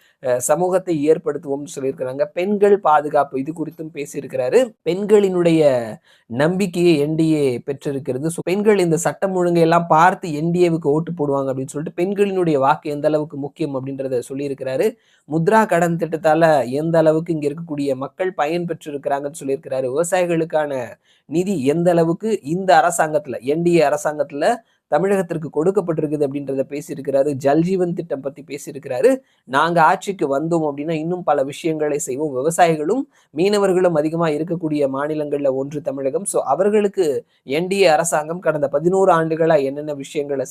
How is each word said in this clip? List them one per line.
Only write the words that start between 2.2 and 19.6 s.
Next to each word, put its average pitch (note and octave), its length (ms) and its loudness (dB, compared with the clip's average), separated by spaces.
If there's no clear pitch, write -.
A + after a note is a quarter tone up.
பெண்கள் G3+ 460 2
பாதுகாப்பு, D3 600 2
இது C#3 140 -6
குறித்தும் D#3 400 -10
பேசியிருக்கிறாரு. C#3 680 -2
பெண்களினுடைய F3+ 800 4
நம்பிக்கையை E3+ 680 2
என் D3 180 0
டி D#3+ 160 2
ஏ C#3 280 0
பெற்றிருக்கிறது. C#3 720 -6
So, D#3+ 140 -10
பெண்கள் G3+ 360 2
இந்த E3+ 180 2
சட்டம் E3+ 380 -2
ஒழுங்கை F3 260 2
எல்லாம் E3+ 260 4
பார்த்து E3+ 460 4
என் D#3+ 180 -2
டி F3 100 2
ஏவுக்கு E3 240 2
ஓட்டு D#3 260 0
போடுவாங்க C#3 380 -2
அப்படின்னு C3 180 -6
சொல்லிட்டு D#3 300 -8
பெண்களினுடைய F#3+ 600 0
வாக்கு D#3+ 320 0
எந்த D3 180 -2
அளவுக்கு D3+ 300 -2
முக்கியம் C#3 380 -6
அப்படின்றத C3 460 -4
சொல்லியிருக்கிறாரு. C3+ 640 -4
முத்ரா F3+ 360 4
கடன் E3+ 320 2
திட்டத்தால D#3+ 460 2
எந்த D#3+ 260 0
அளவுக்கு D#3+ 360 2
இங்க D3 140 -2
இருக்கக்கூடிய C#3+ 480 -4
மக்கள் D#3+ 380 -6
பயன் E3 320 -2
பெற்றிருக்கிறாங்கன்னு D3 720 -6
சொல்லியிருக்கிறாரு. C3+ 480 -4